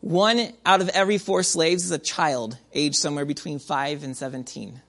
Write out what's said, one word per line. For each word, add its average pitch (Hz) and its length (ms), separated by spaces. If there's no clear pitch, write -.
One 214 540
out 185 160
of 185 80
every 196 300
four 185 240
slaves 175 420
is 180 60
a 160 80
child 131 580
aged 147 240
somewhere 147 300
between 147 320
five 143 440
and 131 140
seventeen. 127 720